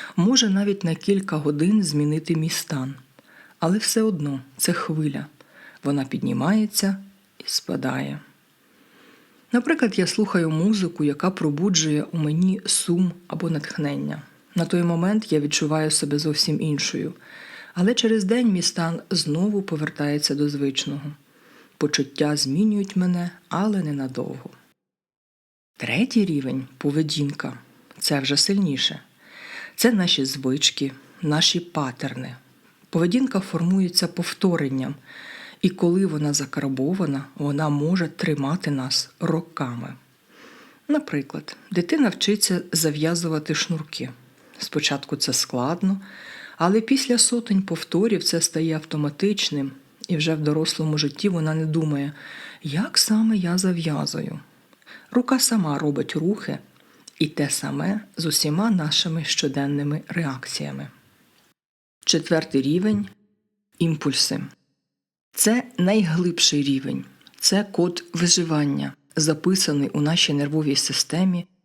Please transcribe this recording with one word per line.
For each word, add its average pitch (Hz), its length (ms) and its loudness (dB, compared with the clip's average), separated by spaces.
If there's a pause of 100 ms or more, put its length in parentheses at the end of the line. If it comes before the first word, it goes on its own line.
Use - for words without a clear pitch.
(160)
може 233 340 4
навіть 196 340 2
на 165 120 0
кілька 196 420 0
годин 156 460 2
змінити 151 520 0
мій 160 140 0
стан. 135 440 -4 (680)
Але 175 180 2
все - 240 0
одно 147 400 0 (160)
це - 160 2
хвиля. 151 520 -2 (580)
Вона 143 220 0
піднімається 196 920 0 (420)
і - 60 -18
спадає. 135 760 -4 (1300)
Наприклад, 247 480 2
я 185 80 4
слухаю 190 420 2
музику, 175 540 2
яка 147 280 0
пробуджує 156 720 2
у - 140 -6
мені 170 480 2
сум 180 460 2 (160)
або 165 220 -4
натхнення. 147 720 -4 (340)
На 170 100 2
той 175 180 2
момент 175 480 0
я 156 80 4
відчуваю 151 520 0
себе 147 280 0
зовсім 151 420 0
іншою. 151 520 -2 (600)
Але 190 200 4
через 220 300 2
день 226 280 4
мій 180 100 2
стан 165 480 0
знову 190 520 0
повертається 147 760 -2
до 147 140 2
звичного. 143 640 -4 (640)
Почуття 147 600 0
змінюють 196 580 0
мене, 180 340 0 (200)
але 196 340 0
ненадовго. 135 640 -6 (1300)
Третій 208 440 2
рівень — 135 420 -2 (100)
поведінка. 143 760 -2 (460)
Це 143 200 0
вже 135 180 0
сильніше. 190 600 0 (760)
Це 240 160 4
наші 175 340 2
звички, 135 640 -2 (300)
наші 156 380 2
паттерни. 127 760 -6 (540)
Поведінка 185 500 2
формується 175 680 0
повторенням, 147 880 -2 (640)
і 185 80 4
коли 180 360 2
вона 151 280 0
закарбована, 143 920 -2 (100)
вона 147 340 0
може 160 380 2
тримати 151 640 -2
нас 131 380 -2 (100)
роками. 151 720 -4 (960)
Наприклад, 156 680 -4 (140)
дитина 190 380 2
вчиться 190 520 0 (100)
зав'язувати 156 840 0
шнурки. 151 540 -4 (480)
Спочатку - 580 -4
це - 180 -2
складно, 175 680 0 (560)
але 185 240 4
після 247 360 2
сотень 226 440 2
повторів 190 640 0
це 165 180 0
стає 160 340 0
автоматичним, 151 960 -2 (360)
і 175 100 0
вже 160 180 0
в 151 40 -2
дорослому 151 580 0
житті 151 320 0
вона 160 240 0
не 160 120 0
думає, 151 480 0 (500)
«Як 160 340 -2
саме 220 400 4
я 175 200 2
зав'язую?». 165 800 -2 (760)
Рука 247 260 2
сама 165 400 2
робить 147 360 0
рухи, 170 420 -2 (640)
і 156 80 2
те 147 220 -2
саме 147 520 -2 (160)
з 165 80 -4
усіма 160 460 2
нашими 165 520 0
щоденними 143 840 -2
реакціями. 131 800 -6 (1160)
Четвертий 160 560 2
рівень — 196 460 0 (720)
імпульси. 151 640 0 (920)
Це 233 280 2 (140)
найглибший 175 880 2
рівень. 135 420 -2 (340)
Це 202 240 2
код 175 400 0 (100)
виживання, 151 800 2 (220)
записаний 156 760 2
у 147 120 0
нашій 156 320 2
нервовій 143 420 0
системі 175 680 0 (200)